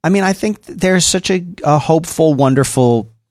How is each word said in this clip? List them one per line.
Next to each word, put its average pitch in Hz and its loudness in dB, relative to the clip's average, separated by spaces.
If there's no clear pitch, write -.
I 165 0
mean, 196 2
I 190 0
think 214 -6
th-, - -16
there's 185 2
such - -2
a, 185 -2
a 147 2
hopeful, 160 0
wonderful 127 0